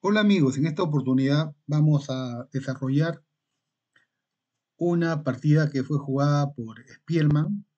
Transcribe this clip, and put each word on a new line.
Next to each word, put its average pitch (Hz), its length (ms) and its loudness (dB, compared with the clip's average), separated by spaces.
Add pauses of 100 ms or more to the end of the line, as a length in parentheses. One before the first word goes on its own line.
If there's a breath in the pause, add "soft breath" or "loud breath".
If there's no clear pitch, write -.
Hola 208 120 2
amigos, 185 400 4
en 156 80 0
esta 160 160 -2
oportunidad 143 720 0 (100)
vamos 147 460 0
a 127 420 -8
desarrollar 135 680 -2 (1500 soft breath)
una 165 460 -2
partida 151 480 2
que 135 120 -2
fue 147 140 -4
jugada 143 560 0
por 110 340 -12
Spielmann 156 800 0 (120)